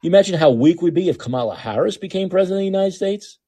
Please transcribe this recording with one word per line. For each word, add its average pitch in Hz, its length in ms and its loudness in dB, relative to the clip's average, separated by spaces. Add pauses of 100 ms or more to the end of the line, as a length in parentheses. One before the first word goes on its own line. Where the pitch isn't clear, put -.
You 160 60 -4
imagine 190 280 4
how 156 140 4
weak 151 320 4
we'd 170 120 0
be 180 140 0
if 151 80 -2
Kamala 123 380 -6
Harris 127 420 -4
became 190 320 -6
president 190 280 0
of 196 60 -2
the - 20 -2
United 190 320 -2
States? 202 520 -6